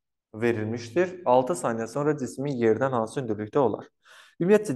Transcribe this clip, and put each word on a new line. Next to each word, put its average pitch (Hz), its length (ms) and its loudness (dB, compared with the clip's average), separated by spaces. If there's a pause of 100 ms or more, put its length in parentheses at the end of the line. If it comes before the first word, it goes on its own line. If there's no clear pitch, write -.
(340)
verilmişdir. 117 880 -2
Altı 131 340 4
saniyə 113 320 -4
sonra 147 260 0
cismin 135 440 -6
yerdən 117 360 4
hansı 110 240 -4
hündürlükdə 107 380 -2
olar? 113 320 0 (500)
Ümumiyyətcə, 202 360 4